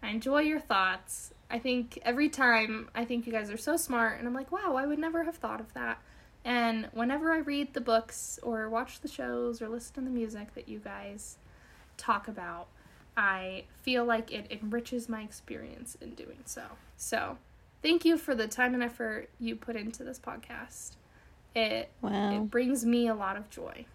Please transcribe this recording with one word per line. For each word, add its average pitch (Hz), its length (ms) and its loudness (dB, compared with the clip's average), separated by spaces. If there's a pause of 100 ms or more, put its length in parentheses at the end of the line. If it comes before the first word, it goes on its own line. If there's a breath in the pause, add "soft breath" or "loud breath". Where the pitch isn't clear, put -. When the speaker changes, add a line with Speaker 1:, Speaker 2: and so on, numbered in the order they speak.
Speaker 1:
I 220 60 -4
enjoy 254 320 2
your 311 200 4
thoughts. 190 720 0 (160)
I 240 120 -2
think 247 420 0
every 262 260 4
time, 226 680 6
I 233 100 2
think 233 200 0
you 226 80 -4
guys 214 200 0
are 214 40 -6
so 294 200 2
smart, 233 420 2
and 233 80 -4
I'm 240 80 -2
like, 262 160 -6
"Wow, 370 260 0
I 269 80 2
would 294 140 0
never 330 240 0
have 330 140 -2
thought 220 240 -6
of 220 140 -14
that." 233 260 -4 (440 loud breath)
And 233 480 2
whenever 285 400 2
I 320 60 4
read 285 360 -2
the 277 60 -2
books 226 640 0
or 220 260 -2
watch 226 320 -4
the 302 80 -8
shows 240 540 -2
or 220 60 -6
listen 233 260 -8
to 277 80 -8
the 254 80 -4
music 220 440 -4
that - 140 -12
you 214 120 -8
guys 202 580 -12 (580 loud breath)
talk 208 320 0
about, 175 380 -8 (500 loud breath)
I 190 480 0 (180)
feel 247 220 4
like 226 280 0
it 208 180 -6
enriches 233 580 -4
my 220 140 -4
experience - 800 -12
in - 140 -12
doing - 300 -14
so. - 180 -12 (340)
So, 208 420 -2 (440)
thank 330 220 4
you 330 140 8
for - 160 0
the 220 140 0
time 247 260 2
and 247 80 2
effort 233 460 -4 (120)
you 226 160 -4
put 226 200 -8
into 220 280 -8
this 254 160 -10
podcast. - 720 -12 (640 soft breath)
It, 226 360 0 (100)
Speaker 2:
Wow. 202 360 2
Speaker 1:
it 214 140 0
brings 247 340 2
me 240 240 6
a 220 60 2
lot 196 220 -2
of 208 140 -10
joy - 440 -12